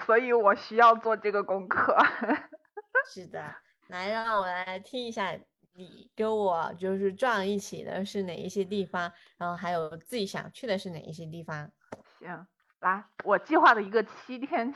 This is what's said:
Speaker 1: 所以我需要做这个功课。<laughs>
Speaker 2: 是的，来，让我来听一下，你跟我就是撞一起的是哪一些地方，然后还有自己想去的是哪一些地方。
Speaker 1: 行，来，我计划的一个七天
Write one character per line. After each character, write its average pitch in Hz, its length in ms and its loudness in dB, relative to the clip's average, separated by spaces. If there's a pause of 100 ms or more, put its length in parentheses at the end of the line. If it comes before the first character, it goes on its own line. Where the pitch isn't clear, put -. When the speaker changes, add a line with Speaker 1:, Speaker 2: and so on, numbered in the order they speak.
Speaker 1:
所 226 100 6
以 247 160 4
我 214 220 8
需 220 220 -8
要 226 180 10
做 220 240 0
这 208 140 -2
个 202 120 2
功 185 240 -4
课。 - 300 4
<laughs> - 1120 0
Speaker 2:
是 180 140 -16
的， 160 180 -12 (440)
来， 190 240 -6
让 226 280 -2
我 185 60 0
来 185 320 -6
听 247 260 -10
一 233 60 -8
下， 196 260 -4 (380)
你 - 420 -20
跟 220 220 -2
我 175 400 0
就 190 180 -2
是 196 160 0
撞 208 320 0
一 202 140 -2
起 - 260 -10
的 190 220 -6
是 202 160 -6
哪 180 140 -6
一 - 120 -8
些 196 160 -4
地 190 220 -4
方， 175 260 -6 (280)
然 175 100 -4
后 175 60 -6
还 175 160 -4
有 165 260 -4
自 202 180 -12
己 214 80 -2
想 - 280 -8
去 - 160 -14
的 190 100 0
是 196 140 -8
哪 160 80 -10
一 - 120 -14
些 160 140 -12
地 165 160 -12
方。 151 260 -10 (520)
Speaker 1:
行， 170 260 -14 (360)
来， 190 220 0 (200)
我 196 160 4
计 - 180 2
划 269 160 8
的 220 80 -2
一 196 80 -6
个 214 140 2
七 - 340 -14
天 254 380 -4